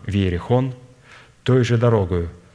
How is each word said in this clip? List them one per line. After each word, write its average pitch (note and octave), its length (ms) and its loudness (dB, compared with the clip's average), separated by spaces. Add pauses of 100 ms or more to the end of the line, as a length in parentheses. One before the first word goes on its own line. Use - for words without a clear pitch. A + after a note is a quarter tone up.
в - 40 -10
Иерихон – G2+ 640 -2 (680)
той B2+ 200 2
же A#2 140 0
дорогою, F#2+ 520 0 (260)